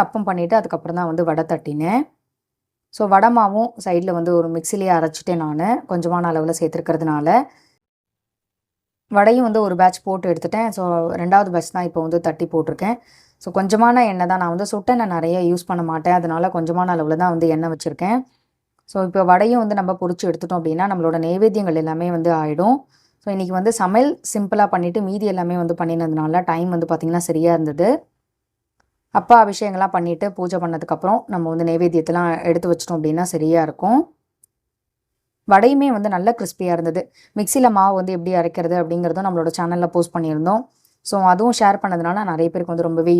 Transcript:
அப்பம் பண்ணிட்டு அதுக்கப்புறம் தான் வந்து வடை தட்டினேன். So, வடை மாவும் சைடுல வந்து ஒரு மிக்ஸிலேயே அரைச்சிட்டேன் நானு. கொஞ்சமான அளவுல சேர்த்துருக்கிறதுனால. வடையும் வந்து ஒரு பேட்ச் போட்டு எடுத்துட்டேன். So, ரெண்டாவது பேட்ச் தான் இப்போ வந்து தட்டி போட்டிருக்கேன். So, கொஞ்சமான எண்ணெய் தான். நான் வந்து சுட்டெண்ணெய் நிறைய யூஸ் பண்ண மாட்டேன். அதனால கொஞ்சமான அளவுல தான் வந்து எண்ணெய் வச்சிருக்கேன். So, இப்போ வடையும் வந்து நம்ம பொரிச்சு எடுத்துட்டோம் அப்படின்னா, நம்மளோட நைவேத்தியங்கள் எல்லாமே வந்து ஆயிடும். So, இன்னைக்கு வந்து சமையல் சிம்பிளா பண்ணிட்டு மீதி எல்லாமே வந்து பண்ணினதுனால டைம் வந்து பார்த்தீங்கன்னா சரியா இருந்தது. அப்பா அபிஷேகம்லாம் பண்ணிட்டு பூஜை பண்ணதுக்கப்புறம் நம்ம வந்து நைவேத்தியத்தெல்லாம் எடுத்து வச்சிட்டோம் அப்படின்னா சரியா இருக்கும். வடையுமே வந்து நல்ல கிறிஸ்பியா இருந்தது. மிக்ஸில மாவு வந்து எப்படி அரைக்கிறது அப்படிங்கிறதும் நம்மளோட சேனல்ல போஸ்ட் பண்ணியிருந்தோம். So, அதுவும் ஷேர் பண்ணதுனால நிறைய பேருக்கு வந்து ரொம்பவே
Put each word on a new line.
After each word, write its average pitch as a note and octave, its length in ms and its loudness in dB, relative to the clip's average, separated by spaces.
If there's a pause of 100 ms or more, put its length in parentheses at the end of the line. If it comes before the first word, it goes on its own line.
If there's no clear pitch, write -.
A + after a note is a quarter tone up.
அப்பம் G#3+ 220 -6
பண்ணிட்டு F3 320 0
அதுக்கப்புறம் E3+ 400 -6
தான் F3 100 -2
வந்து E3 200 -2
வடை D#3+ 220 0
தட்டினேன். D#3+ 500 -2 (960)
So, G#3+ 80 -2 (100)
வடை G3+ 240 6
மாவும் A3 340 2 (140)
சைடுல F3+ 320 0
வந்து E3+ 200 -2
ஒரு E3 160 2
மிக்ஸிலேயே F#3 440 -2
அரைச்சிட்டேன் E3 460 -2
நானு. D#3 240 -2 (240)
கொஞ்சமான F3 400 0
அளவுல D#3+ 280 0
சேர்த்துருக்கிறதுனால. D#3+ 680 -2 (1800)
வடையும் A3+ 360 4
வந்து A3 180 0
ஒரு F#3 160 -2
பேட்ச் F#3 260 4
போட்டு F#3+ 240 -4
எடுத்துட்டேன். F#3+ 460 -4
So, F#3+ 60 -4 (380)
ரெண்டாவது F#3+ 340 4
பேட்ச் E3 220 -4
தான் F3+ 120 -2
இப்போ E3 160 -2
வந்து E3 220 0
தட்டி D#3+ 260 -4
போட்டிருக்கேன். E3 440 -2 (460)
So, - 40 -16 (120)
கொஞ்சமான A#3 520 4
எண்ணெய் F3+ 200 -2
தான். F#3 120 0
நான் E3+ 120 0
வந்து G3+ 180 -4
சுட்டெண்ணெய் G#3+ 420 0
நிறைய E3 220 0 (140)
யூஸ் F3 200 -4
பண்ண F3 200 -2
மாட்டேன். E3 280 2
அதனால E3+ 380 -2
கொஞ்சமான F3 380 0
அளவுல D#3 280 0
தான் F3+ 120 2
வந்து E3 200 2
எண்ணெய் E3 200 -4
வச்சிருக்கேன். F3 440 -4 (720)
So, G3 160 -4
இப்போ F#3 240 0
வடையும் A3+ 320 4
வந்து G#3 160 -2
நம்ம F#3 120 -2 (100)
பொரிச்சு F3+ 280 -4
எடுத்துட்டோம் F3 320 -4
அப்படின்னா, D#3+ 300 -2
நம்மளோட E3 340 0
நைவேத்தியங்கள் F#3+ 580 0
எல்லாமே D#3+ 240 -4 (100)
வந்து E3 140 2 (100)
ஆயிடும். E3+ 360 2 (440)
So, - 120 -14
இன்னைக்கு F#3 240 -4
வந்து G3+ 220 0
சமையல் G#3+ 320 2 (220)
சிம்பிளா G#3 400 0
பண்ணிட்டு F3 340 -2
மீதி G3+ 260 -4
எல்லாமே F3+ 280 -2
வந்து E3+ 200 -2
பண்ணினதுனால E3 600 -2 (100)
டைம் F3 240 -2
வந்து E3 140 -2
பார்த்தீங்கன்னா E3 400 -2
சரியா E3 280 2
இருந்தது. D#3+ 320 0 (1300)
அப்பா A#3+ 240 6
அபிஷேகம்லாம் F#3+ 520 -2
பண்ணிட்டு E3+ 300 -2 (120)
பூஜை F3+ 260 -4
பண்ணதுக்கப்புறம் E3+ 560 -2 (140)
நம்ம E3+ 180 -2
வந்து E3 180 -2
நைவேத்தியத்தெல்லாம் E3+ 600 0 (200)
எடுத்து E3+ 220 0
வச்சிட்டோம் E3+ 260 -2
அப்படின்னா D#3 340 -2
சரியா D#3+ 360 2
இருக்கும். G#3 320 0 (1500)
வடையுமே C4+ 420 6
வந்து G#3 200 -2
நல்ல F3+ 140 0 (100)
கிறிஸ்பியா F3+ 380 -4
இருந்தது. E3 240 -4 (340)
மிக்ஸில A#3 420 2
மாவு G3 220 4
வந்து F#3 180 -4
எப்படி F3 240 -4
அரைக்கிறது E3+ 400 -2
அப்படிங்கிறதும் E3+ 460 -2
நம்மளோட E3 300 0
சேனல்ல F3 380 -2
போஸ்ட் E3+ 220 0
பண்ணியிருந்தோம். E3 440 0 (480)
So, G3+ 60 -2 (180)
அதுவும் A3+ 280 2
ஷேர் G3+ 220 4
பண்ணதுனால F3+ 480 -2
நிறைய E3 180 0
பேருக்கு E3+ 260 -6
வந்து E3+ 140 0
ரொம்பவே E3 300 2